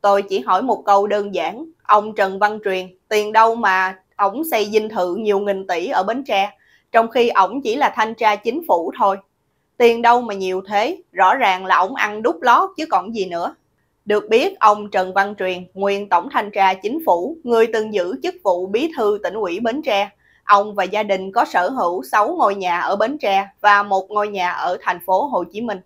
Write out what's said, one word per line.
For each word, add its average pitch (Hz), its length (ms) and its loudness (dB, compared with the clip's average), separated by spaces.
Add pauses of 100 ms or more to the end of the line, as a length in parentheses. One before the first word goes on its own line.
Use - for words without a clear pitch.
"Tôi 202 200 2
chỉ 196 180 -4
hỏi 190 220 0
một 240 240 -2
câu 202 220 4
đơn 208 280 -2
giản, 185 300 -6 (180)
ông 214 320 2
Trần 190 240 -2
Văn 208 260 0
Truyền, 185 320 -4 (120)
tiền 214 220 0
đâu 226 240 4
mà 190 420 0 (180)
ổng 202 360 -2
xây 214 140 0
dinh 214 240 0
thự 180 260 -2
nhiều 208 240 0
nghìn 196 280 -4
tỷ 180 200 -2
ở 196 160 0
Bến 233 200 -4
Tre, 202 280 -2 (400)
trong 226 180 4
khi 240 200 2
ổng 196 320 2
chỉ 233 140 -4
là 269 200 2
thanh 226 180 -2
tra 214 220 2
chính 233 320 -4
phủ 175 300 0
thôi? 196 200 2 (600)
Tiền 233 240 4
đâu 240 200 4
mà 220 120 -8
nhiều 190 340 -4
thế, 220 340 -2 (100)
rõ 185 240 4
ràng 190 300 0
là 185 100 4
ổng 190 200 0
ăn 208 280 -4
đút 330 180 0
lót 294 360 4
chứ 302 120 -6
còn 202 260 -2
gì 196 100 -2
nữa." 175 300 -6 (500)
Được 208 240 -2
biết, 285 300 2
ông 208 320 4
Trần 185 220 -2
Văn 196 260 0
Truyền, 185 340 -4
nguyên 196 360 -2
tổng 185 220 0
thanh 214 200 -2
tra 190 220 2
chính 214 320 -4
phủ, 190 380 0
người 233 300 4
từng 220 200 -4
giữ 180 300 -2
chức 359 200 -6
vụ 185 240 0
bí 254 300 -2
thư 208 260 0
tỉnh 175 100 -4
ủy 196 260 -4
Bến 240 220 -4
Tre, 202 280 0 (340)
ông 202 320 4
và 196 80 0
gia 208 200 -2
đình 190 280 -2
có 247 140 2
sở 185 240 0
hữu 190 340 -2
sáu 233 340 0
ngôi 208 180 2
nhà 180 240 -2
ở 170 160 -2
Bến 233 220 -2
Tre 196 300 0 (140)
và 202 220 6
một 190 260 0
ngôi 208 180 0
nhà 185 240 -4
ở 180 300 -4
thành 180 240 -4
phố 196 200 2
Hồ 214 180 -2
Chí 196 180 -10
Minh. 208 240 -6